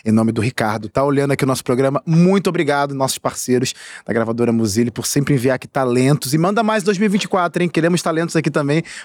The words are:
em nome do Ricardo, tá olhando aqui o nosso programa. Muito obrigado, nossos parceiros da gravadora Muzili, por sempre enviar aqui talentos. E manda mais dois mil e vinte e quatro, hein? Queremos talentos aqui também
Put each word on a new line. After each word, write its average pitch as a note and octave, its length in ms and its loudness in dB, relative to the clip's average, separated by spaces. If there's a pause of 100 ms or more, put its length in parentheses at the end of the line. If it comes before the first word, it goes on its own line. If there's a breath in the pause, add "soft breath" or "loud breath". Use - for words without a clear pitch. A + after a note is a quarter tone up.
em A2 80 0
nome A2+ 200 4
do A2+ 100 -2
Ricardo, A2 480 -2
tá C3+ 140 0
olhando C#3 280 2
aqui C3+ 120 -2
o C3+ 40 0
nosso C3 160 -2
programa. C3+ 420 0
Muito F3 420 4
obrigado, C#3+ 480 0
nossos C3+ 240 -2
parceiros - 540 -2 (320 loud breath)
da - 60 -6
gravadora A#2 400 0
Muzili, A2+ 380 0
por - 160 -8
sempre C#3+ 300 0
enviar B2+ 200 0
aqui - 120 -8
talentos. C3 680 0
E D#3+ 40 2
manda G3 260 2
mais G#3+ 200 0
dois C4+ 140 0
mil G#3 80 0
e G#3+ 40 2
vinte G3 140 0
e - 40 -10
quatro, F3 340 0
hein? F3 80 0
Queremos E3+ 320 0
talentos E3 340 -2
aqui D#3+ 140 0
também D3 340 0 (220 loud breath)